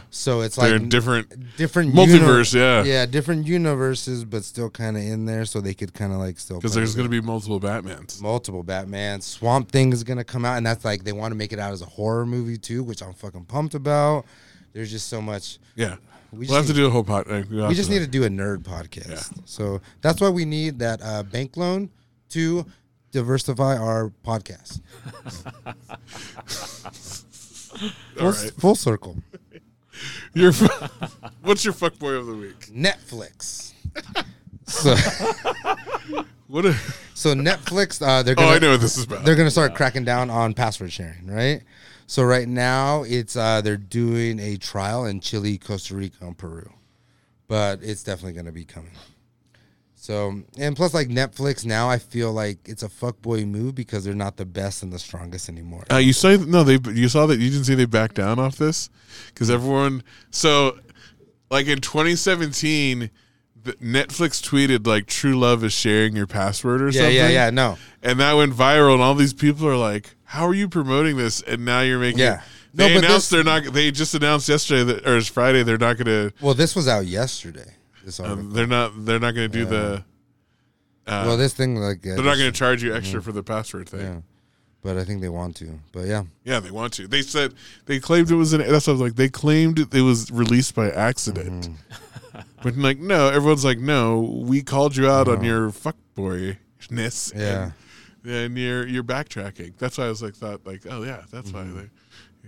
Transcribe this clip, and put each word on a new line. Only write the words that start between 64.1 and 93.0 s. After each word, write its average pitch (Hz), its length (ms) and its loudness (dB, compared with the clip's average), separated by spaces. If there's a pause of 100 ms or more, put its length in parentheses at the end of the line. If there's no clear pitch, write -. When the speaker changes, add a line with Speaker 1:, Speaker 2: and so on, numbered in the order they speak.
Speaker 2:
tweeted, 135 460 2
like, 107 180 2
"True 135 320 0
love 120 280 4
is 104 80 -2
sharing 110 420 2
your 101 120 -2
password" 107 540 -2
or 139 100 0
Speaker 1:
Yeah, 131 100 2
Speaker 2:
something. 123 160 6
Speaker 1:
yeah, 127 100 6
yeah, 123 220 4
no. 120 280 2 (240)
Speaker 2:
And 127 200 2
that 143 160 6
went 143 160 4
viral, 139 400 6
and 127 80 6
all 131 140 6
these 139 180 4
people 147 340 0
are 139 80 2
like, 107 480 -2
"How 160 240 -4
are 180 60 2
you 196 160 0
promoting 147 480 0
this?" 117 240 -2
And 120 240 -6
now 123 160 2
you're 127 180 2
making 123 200 0
Speaker 1:
Yeah. 120 220 2 (320)
Speaker 2:
they 156 140 6
Speaker 1:
No, 170 80 6
but 180 100 6
Speaker 2:
announced 185 240 6
Speaker 1:
this 165 140 4
Speaker 2:
they're - 0 -
not, 156 300 2
they 147 180 2
just 151 240 -2
announced 147 320 2
yesterday 139 380 2
that, 120 200 0
or 123 120 6
it's 110 100 0
Friday, 127 360 4
they're 113 140 2
not 117 200 2
gonna 110 420 0
Speaker 1:
Well, 139 140 2
this 156 200 2
was 160 140 -2
out 107 180 2
yesterday, - 680 -8 (320)
this 92 160 -14
Speaker 2:
um, 90 80 -8
Speaker 1:
article. 101 220 -8
Speaker 2:
they're 117 160 0
not, 113 380 -2
they're 113 140 0
not 120 160 0
gonna 113 140 -2
do 110 140 -4
Speaker 1:
Yeah. - 20 -2
Speaker 2:
the, 104 380 -4 (1040)
uh, 104 200 -4
Speaker 1:
Well, 117 100 2
this 131 160 2
thing, 127 220 -2
like, 101 300 -4
yeah, 95 100 -6
Speaker 2:
they're 120 80 -2
not 139 120 4
Speaker 1:
this 135 40 2
Speaker 2:
gonna 131 140 2
charge 127 280 0
you 117 140 -4
extra 95 240 -6
Speaker 1:
Yeah. 85 60 -8
Speaker 2:
for 110 80 -8
the 101 100 -6
password 92 460 -8
thing. 95 100 -12
Speaker 1:
Yeah. 92 220 -10 (600)
But 95 160 -4
I 92 60 -4
think 98 160 -8
they 92 80 -6
want 87 300 -8
to. 80 220 -14 (120)
But 90 160 -10
yeah. 107 160 -4 (220)
Speaker 2:
Yeah, 120 160 -2
they 92 100 -16
want 110 220 -8
to. 95 160 -12
They 135 140 0
said 139 300 -2 (340)
they 139 120 -4
claimed 165 320 4
it 170 40 6
was 160 180 4
an, 156 80 4
that's 143 260 2
what 156 40 4
I - 20 -
was 127 80 0
like, 120 160 -2
they 131 100 4
claimed 156 520 2 (140)
it 131 80 6
was 120 300 4
released 120 440 2
by 107 160 0
accident. 90 720 -4
Speaker 1:
Mm-hmm. 82 120 -12
Speaker 2:
<laughs> 76 60 -20 (800)
But, 123 140 -2
like, 135 240 2
no, 165 300 4